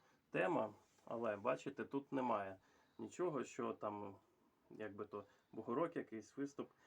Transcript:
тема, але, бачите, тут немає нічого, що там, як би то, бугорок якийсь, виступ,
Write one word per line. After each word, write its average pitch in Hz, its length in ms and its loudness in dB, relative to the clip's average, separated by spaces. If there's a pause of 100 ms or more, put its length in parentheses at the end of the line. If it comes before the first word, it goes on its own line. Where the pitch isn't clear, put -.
(300)
тема, 143 440 4 (300)
але, 117 320 2
бачите, 117 480 0
тут 139 280 -2
немає 107 460 2 (400)
нічого, 135 460 0
що 113 280 -2
там, 104 440 -4 (540)
як 107 240 -4
би 104 100 -4
то, 104 200 -6 (280)
бугорок 123 440 0
якийсь, 110 400 -6
виступ, 139 340 -4 (160)